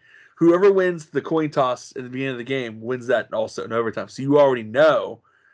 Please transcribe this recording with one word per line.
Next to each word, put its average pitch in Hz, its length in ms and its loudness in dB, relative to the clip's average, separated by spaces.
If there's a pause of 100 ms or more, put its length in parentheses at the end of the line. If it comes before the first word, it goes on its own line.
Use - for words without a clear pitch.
(360)
whoever 175 360 6
wins 180 360 0
the 143 140 -4
coin 160 280 -2
toss 127 460 -2
at 131 80 -12
the 123 60 -14
beginning 131 240 -6
of 120 40 -8
the 120 60 -10
game 117 380 -8
wins 120 260 -8
that 113 260 -2
also 107 300 -6
in 113 100 -8
overtime. 110 360 -4
So - 120 -12
you 143 180 4
already 135 220 4
know 113 600 0 (320)